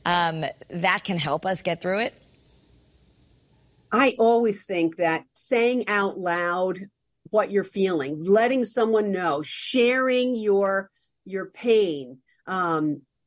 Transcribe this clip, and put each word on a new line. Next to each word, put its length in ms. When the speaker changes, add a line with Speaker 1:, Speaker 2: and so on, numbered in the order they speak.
Speaker 1:
um, 400
that 340
can 140
help 280
us 160
get 180
through 200
it? 140
Speaker 2:
I 260
always 460
think 320
that 280
saying 540
out 300
loud 600
what 200
you're 140
feeling, 600
letting 400
someone 480
know, 300
sharing 920
your, 560
your 220
pain, 720
um, 560